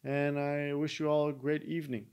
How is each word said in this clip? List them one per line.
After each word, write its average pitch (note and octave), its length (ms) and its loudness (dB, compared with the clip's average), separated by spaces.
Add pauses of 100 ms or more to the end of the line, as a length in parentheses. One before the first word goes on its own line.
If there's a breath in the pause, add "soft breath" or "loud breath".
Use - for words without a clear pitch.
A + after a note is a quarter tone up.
And C#3+ 340 0
I C#3+ 360 0
wish D3+ 260 -2
you D3+ 80 2
all D3+ 200 4
a D3 40 0
great C#3+ 320 -2
evening. C#3+ 480 -4